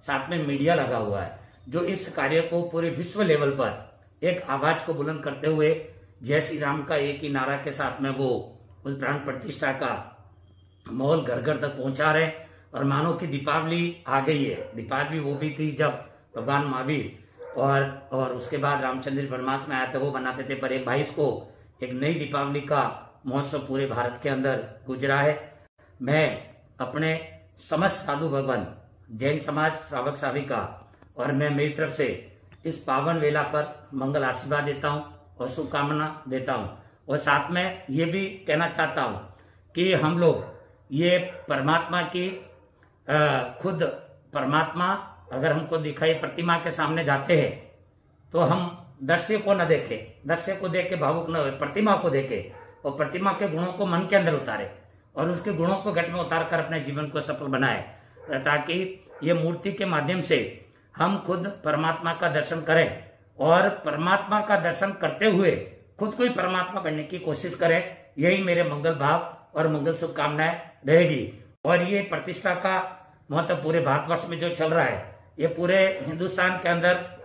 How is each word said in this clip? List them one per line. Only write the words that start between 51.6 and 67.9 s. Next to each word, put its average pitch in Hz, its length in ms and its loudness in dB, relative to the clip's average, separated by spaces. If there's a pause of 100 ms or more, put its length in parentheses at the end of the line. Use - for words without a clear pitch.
को 175 140 2
देखें 131 420 -2 (340)
और 139 120 -4
प्रतिमा 175 340 0
के 196 180 0
गुणों 170 240 -2
को 202 120 -2
मन 175 140 2
के 196 160 2
अंदर 170 180 6
उतारे 104 380 -4 (440)
और 160 140 0
उसके 180 240 -2
गुणों 170 220 2
को 190 180 -2
घट 170 160 2
में 175 100 -4
उतार 165 240 0
कर 165 160 0
अपने 160 200 -2
जीवन 139 280 -4
को 143 140 -4
सफल 147 240 -4
बनाए, 127 360 2 (500)
ताकि 147 760 0 (160)
ये 165 100 4
मूर्ति 170 400 0
के 196 120 -4
माध्यम 170 360 0
से 120 440 0 (320)
हम 196 200 2
खुद 180 300 -2 (180)
परमात्मा 160 480 0
का 170 160 0
दर्शन 156 320 -2
करें 160 420 4 (360)
और 175 300 6
परमात्मा 196 720 0
का 208 180 4
दर्शन 175 320 0
करते 180 400 2
हुए 180 240 6 (440)
खुद 208 140 -2
को 247 100 0
ही 247 60 6
परमात्मा 185 520 -2
बनने 156 220 -2
की 180 160 -8
कोशिश 160 360 -4
करें। 170 420 2 (220)